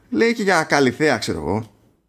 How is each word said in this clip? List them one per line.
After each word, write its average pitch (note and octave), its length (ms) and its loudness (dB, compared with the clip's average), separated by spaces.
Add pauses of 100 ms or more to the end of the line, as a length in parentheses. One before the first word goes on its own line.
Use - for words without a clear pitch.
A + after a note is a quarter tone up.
(100)
λέει A#3 240 2
και A3+ 80 -6
για F#3 200 2
Καλυθέα, C#3+ 560 2
ξέρω F#2 200 -6
εγώ, F#2 340 -6 (360)